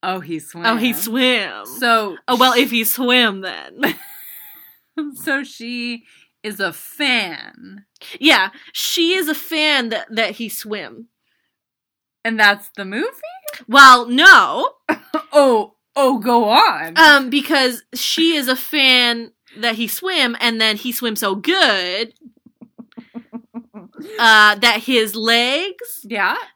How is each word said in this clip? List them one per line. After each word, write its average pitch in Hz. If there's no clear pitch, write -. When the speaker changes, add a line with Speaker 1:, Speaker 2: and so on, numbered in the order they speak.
Speaker 1:
Oh, 185
he 156
swim. 170
Speaker 2:
Oh, 226
he 233
swim. 233
Speaker 1:
So 226
Speaker 2:
Oh, 247
well, 254
Speaker 1:
she 247
Speaker 2:
if 262
he 233
swim, 240
then. 123
<laughs> -
Speaker 1:
So 277
she 240
is 202
a 180
fan. 202
Speaker 2:
Yeah, 220
she 339
is 370
a 311
fan 302
that, 220
that 220
he 226
swim. 202
Speaker 1:
And 226
that's 208
the 202
movie? 208
Speaker 2:
Well, 247
no. 262
<laughs> 302
Speaker 1:
Oh, 262
oh, 269
go 233
on. 208
Speaker 2:
Um, 285
because 277
she 330
is 277
a 254
fan 247
that 226
he 226
swim, 294
and 226
then 220
he 240
swims 226
so 196
good, 220
<laughs> 233
uh, 214
that 220
his 226
legs, 247
Speaker 1:
Yeah. 214